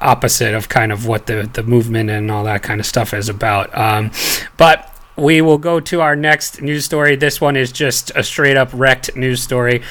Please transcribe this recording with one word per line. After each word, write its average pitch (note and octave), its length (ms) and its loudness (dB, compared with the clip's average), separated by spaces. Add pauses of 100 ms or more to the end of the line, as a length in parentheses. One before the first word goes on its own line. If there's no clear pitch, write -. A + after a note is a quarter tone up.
opposite A#2+ 540 2
of - 140 -4
kind A2 240 0
of G#2+ 140 -6
what A2+ 200 -4
the, A2 260 -4
the A2+ 120 -6
movement A2+ 440 0
and G#2+ 220 -4
all G#2+ 140 -2
that G#2 180 -2
kind G#2+ 180 -4
of G#2 60 -6
stuff - 260 -2
is G#2 160 -4
about. G2+ 480 -2
Um, G#2+ 360 0 (440)
but D#3+ 320 4 (280)
we D#3 260 4
will D#3 160 4
go E3+ 200 0
to E3+ 220 -2
our D3 160 2
next D3+ 460 0
news D3 240 -4
story. D3 300 2
This C#3+ 220 0
one C#3+ 160 2
is B2+ 160 0
just C3 440 -4
a D3 80 0
straight C#3 340 2
up C3 160 2
wrecked B2+ 420 0
news B2+ 280 -2
story. B2 480 0